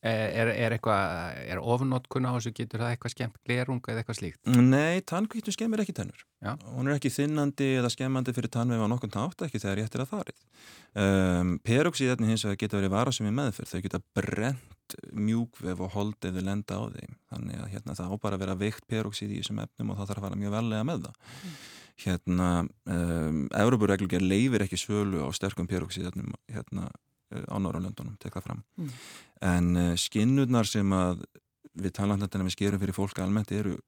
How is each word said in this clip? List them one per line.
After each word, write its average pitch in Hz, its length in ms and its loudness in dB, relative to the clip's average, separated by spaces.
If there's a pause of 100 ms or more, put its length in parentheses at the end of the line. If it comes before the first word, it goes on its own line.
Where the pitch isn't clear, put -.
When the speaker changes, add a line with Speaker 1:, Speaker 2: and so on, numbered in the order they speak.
Speaker 1:
Eh, 110 340 2
er, 113 160 4
er 113 220 2
eitthvað, 92 600 0 (120)
er 92 80 -4
ofnotkun 127 720 0
á 123 80 0
þessu, 117 160 -4
getur 113 300 -4
það 120 100 0
eitthvað 117 220 -6
skemmt 113 280 -6
glerung 123 380 0
eða 113 220 -4
eitthvað 113 160 -6
slíkt? 85 260 -6
Speaker 2:
Nei, 135 560 8
tannhvítun 214 540 -4
skemmir 220 260 0
ekki 196 160 -2
tennur. - 240 -8 (160)
Speaker 1:
Já. 104 140 -6 (180)
Speaker 2:
Hún 127 180 -2
er 143 120 2
ekki 135 100 2
þynnandi 143 600 0 (100)
eða 120 100 2
skemmandi 131 420 -2
fyrir 117 220 -2
tannvef 120 240 2
á 110 100 2
nokkurn 113 300 -2
hátt, 143 240 -4
ekki 151 180 -4
þegar 98 220 0
rétt 110 160 -4
er 127 80 0
að - 60 -10
farið. - 320 -8 (580)
Ehm, 92 540 4 (100)
peróxíðefni 127 640 2
hins 110 160 2
vegar 101 160 -2
geta 104 160 0
verið 98 160 2
varasöm 113 340 2
í 104 60 0
meðferð. 127 400 -2
Þau 92 80 -4
geta 92 200 -4 (120)
brennt - 840 -4 (220)
mjúkvef 107 640 -2
og 92 100 -6
hold 101 380 -4
ef 92 80 -4
þau 92 80 -4
lenda 98 320 -4
á 107 60 -4 (100)
þeim. - 240 -14 (160)
Þannig - 240 -8
að, - 160 -8
hérna, - 240 -8
það 90 160 -6
á - 80 -4
bara 98 160 -2
að 95 80 -2
vera 95 100 -2
veikt 101 320 -4
peróxíð 104 460 -4
í 104 80 -4
þessum 107 240 -4
efnum 110 260 -6
og 98 60 -4
það 101 160 -6
þarf 101 80 -6
að 101 80 -6
fara 98 100 -4
mjög 101 160 -2
varlega 110 320 0
með 147 220 -4
það. - 80 -20 (160)
Speaker 3:
Mm. 170 240 -14 (480)
Speaker 2:
Hérna, 90 460 2 (340)
ehm, 82 560 0 (160)
Evrópureglugerð 98 720 4
leyfir 110 320 4
ekki 92 160 -2
sölu 98 480 0
á 67 80 -2
sterkum 95 340 -2
peróxíðefnum, - 640 -4 (220)
hérna, - 320 -8 (460)
eh, - 120 -8
á - 140 -6
Norðurlöndunum, 95 640 -4
tek - 180 -10
það - 80 -10
fram. - 180 -10 (140)
Speaker 3:
Mm. 156 140 -8 (500)
Speaker 2:
En, 87 240 4 (120)
eh, 87 180 4
skinnurnar 120 680 4
sem 101 240 2
að 90 300 2 (580)
við 90 160 -2
tannlæknarnir 98 540 0
við 90 80 -2
skerum 101 240 2
fyrir 95 160 -2
fólk 98 260 -2
almennt 101 300 0
eru 104 240 -2 (120)